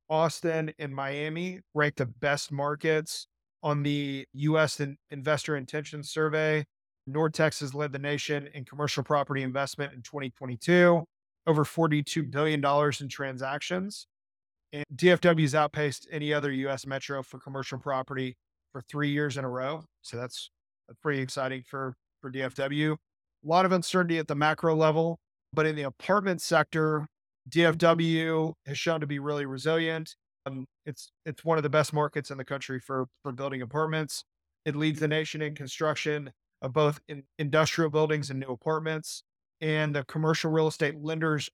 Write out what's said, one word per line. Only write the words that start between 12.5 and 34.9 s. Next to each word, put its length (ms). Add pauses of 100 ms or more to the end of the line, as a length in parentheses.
dollars 400
in 80
transactions. 960 (680)
And 200
D 160
F 100
W 240
has 100
outpaced 560
any 220
other 180
U 200
S 160
metro 360
for 160
commercial 400
property 600 (340)
for 80
three 300
years 260
in 80
a 60
row. 340 (160)
So 160
that's 340 (520)
pretty 180
exciting 420
for, 320 (280)
for 80
D 100
F 140
W. 380
A 540
lot 200
of 60
uncertainty 440
at 120
the 60
macro 400
level, 440 (340)
but 140
in 100
the 60
apartment 580
sector, 640 (400)
D 200
F 100
W 800 (100)
has 140
shown 240
to 40
be 120
really 260
resilient. 720 (300)
Um, 180 (220)
it's, 260 (140)
it's 180
one 140
of 60
the 40
best 240
markets 380
in 80
the 60
country 360
for, 280 (140)
for 80
building 300
apartments. 640 (400)
It 100
leads 260